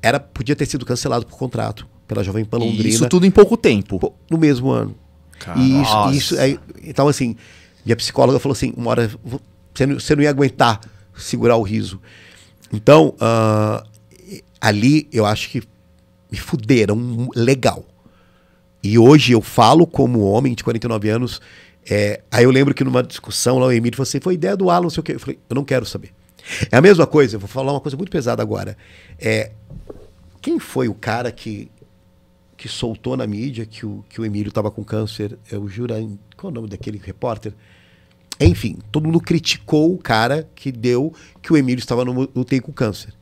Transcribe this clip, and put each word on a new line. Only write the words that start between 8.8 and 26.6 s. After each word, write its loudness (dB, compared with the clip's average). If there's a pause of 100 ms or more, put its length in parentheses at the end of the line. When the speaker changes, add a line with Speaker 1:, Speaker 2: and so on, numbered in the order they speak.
Speaker 1:
hora, 0 (140)
vo-, -12 (320)
você -2
não, -2
você 0
não 2
ia 4
aguentar 2 (340)
segurar 0
o 2
riso. -6 (680)
Então, 6
ah, 0 (760)
ali 2
eu 2
acho -2
que -6 (680)
me -8
fuderam 0
legal. 0 (1000)
E 2
hoje 8
eu 4
falo 4
como 0
homem 0
de -14
quarenta -4
e -4
nove -2
anos. -4 (500)
É, -2 (100)
aí 6
eu 6
lembro 4
que -2
numa 0
discussão -4
lá, 2
o 2
Emílio 0
falou -4
assim, -6
"Foi -2
ideia -2
do 0
Alan, 2
não -4
sei -6
o -10
quê." -8
Eu -10
falei, -12 (120)
"Eu -6
não -2
quero -2
saber." -14 (600)